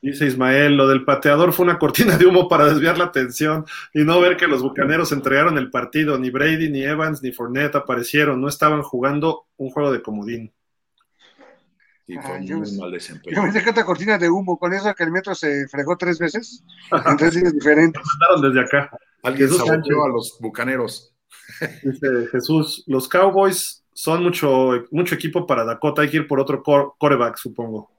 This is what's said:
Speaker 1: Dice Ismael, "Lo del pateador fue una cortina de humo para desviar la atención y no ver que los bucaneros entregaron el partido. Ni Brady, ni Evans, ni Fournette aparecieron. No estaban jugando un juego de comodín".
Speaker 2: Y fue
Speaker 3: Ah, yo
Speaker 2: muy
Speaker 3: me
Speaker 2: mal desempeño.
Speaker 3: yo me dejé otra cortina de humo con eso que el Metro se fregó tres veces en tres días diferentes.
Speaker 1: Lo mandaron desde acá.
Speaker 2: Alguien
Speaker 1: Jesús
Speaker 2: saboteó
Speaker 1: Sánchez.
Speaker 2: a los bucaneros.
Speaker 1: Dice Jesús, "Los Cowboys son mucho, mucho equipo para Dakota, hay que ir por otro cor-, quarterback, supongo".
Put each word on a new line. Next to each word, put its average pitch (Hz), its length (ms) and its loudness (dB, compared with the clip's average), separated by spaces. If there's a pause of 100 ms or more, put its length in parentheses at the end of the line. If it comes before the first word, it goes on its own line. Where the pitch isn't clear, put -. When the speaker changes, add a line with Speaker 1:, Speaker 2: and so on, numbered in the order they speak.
Speaker 1:
Dice 139 260 -2
Ismael, 135 500 4
"Lo 135 100 6
del 135 180 4
pateador 147 480 4
fue 180 120 2
una 175 140 2
cortina 170 380 2
de 170 100 6
humo 180 220 6
para 151 180 4
desviar 156 320 2
la 175 80 0
atención 151 580 -2 (280)
y 151 120 2
no 165 160 4
ver 175 160 4
que 175 100 0
los 135 160 0
bucaneros 139 480 0
entregaron 143 480 2
el 127 140 -4
partido. 147 460 -2
Ni 127 120 -4
Brady, 156 400 0
ni 139 140 -4
Evans, 151 380 -4
ni 127 100 -6
Fournette 131 440 -4
aparecieron. 131 640 -2
No 135 80 -2
estaban 151 340 0
jugando 143 640 -2 (100)
un 135 140 -10
juego 143 200 -2
de 120 120 -2
comodín". 110 500 -10 (1500)
Speaker 2:
Y 90 80 -16
fue 92 220 -12
Speaker 3:
Ah, 95 40 -12
yo 123 180 -8
Speaker 2:
muy 104 120 -8
Speaker 3:
me 98 80 -8
Speaker 2:
mal 90 140 -10
desempeño. - 440 -10
Speaker 3:
yo 208 60 0
me 202 100 0
dejé 220 180 0
otra 226 140 0
cortina 196 320 -2
de 170 140 2
humo 180 280 0
con 180 140 -2
eso 196 220 -2
que - 100 -4
el 160 60 -4
Metro 190 240 -4
se 143 340 -4
fregó 143 280 -4
tres 175 220 -4
veces 175 440 -6 (420)
en 147 120 4
tres 160 180 2
días 175 180 2
diferentes. 151 480 4
Speaker 1:
Lo - 60 -14 (320)
mandaron 139 160 2
desde 127 120 2
acá. 143 320 -2 (260)
Speaker 2:
Alguien 135 240 2
Speaker 1:
Jesús 170 100 2
Speaker 2:
saboteó 156 240 0
Speaker 1:
Sánchez. 143 140 0 (100)
Speaker 2:
a - 20 0
los 117 320 -6
bucaneros. 120 720 -6 (680)
Speaker 1:
Dice 131 480 -2
Jesús, 147 560 -2
"Los 131 220 -2
Cowboys 190 840 2
son 165 300 -2
mucho, 131 680 2
mucho 170 240 -2
equipo 165 300 -4
para 120 180 0
Dakota, 139 380 -2
hay 147 60 0
que 151 100 -2
ir 151 100 -4
por 139 120 0
otro 135 220 -2
cor-, 143 360 2
quarterback, 123 380 2
supongo". 113 640 -12